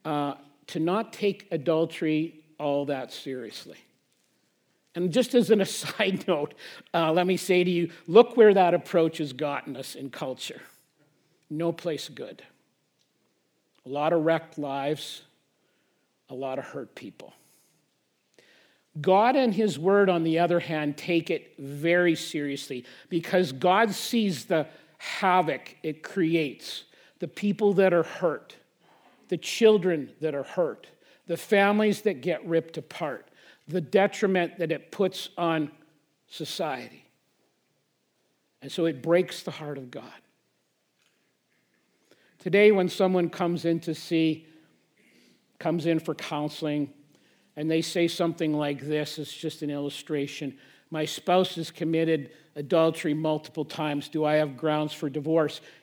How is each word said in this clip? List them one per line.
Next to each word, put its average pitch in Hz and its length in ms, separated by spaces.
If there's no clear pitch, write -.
uh, 147 300
to 170 120
not 190 320
take 202 380
adultery 160 920
all 143 280
that 131 260
seriously. 127 640
And 175 180
just 247 220
as 214 160
an 220 100
<laughs> 190 80
aside - 580
note, 151 280
uh, 165 180
let 180 140
me 185 100
say 180 280
to 180 60
you, 170 200
look 233 280
where 214 200
that 180 180
approach 165 460
has 143 160
gotten 143 420
us 131 180
in 135 140
culture. - 540
No 165 200
place 165 380
good. - 340
A 127 60
lot 147 240
of 160 100
wrecked 160 320
lives, 143 680
a 135 40
lot 131 240
of 123 60
hurt 135 300
people. - 400
God 202 380
and 254 160
his 196 240
word, 190 320
on 175 140
the 160 160
other 175 220
hand, 151 360
take 165 320
it - 300
very 165 560
seriously 143 720
because 180 420
God 185 400
sees 202 540
the 156 240
havoc 180 840
it 156 200
creates, 160 840
the 131 80
people 202 480
that 190 180
are 170 120
hurt, - 500
the 180 80
children 175 840
that 156 120
are 143 120
hurt, 147 420
the 165 100
families 208 680
that 175 180
get 127 260
ripped 165 320
apart, 143 480
the 175 140
detriment 190 760
that 160 120
it 151 220
puts - 440
on 160 360
society. 139 760
And 139 80
so 175 140
it 143 180
breaks 175 400
the - 80
heart 147 260
of 131 140
God. 127 140
Today, 202 320
when 185 180
someone 185 400
comes 175 360
in 165 160
to 165 140
see, 160 520
comes 165 280
in 165 120
for 160 160
counseling, 147 800
and 151 140
they 160 120
say 170 260
something 165 440
like 143 280
this, 151 360
it's 147 160
just - 300
an 147 80
illustration, 143 880
"My 156 140
spouse 180 500
has 165 160
committed 160 640
adultery 160 580
multiple 156 500
times. 147 440
Do 156 160
I 151 100
have 151 220
grounds 151 360
for - 160
divorce?" 151 520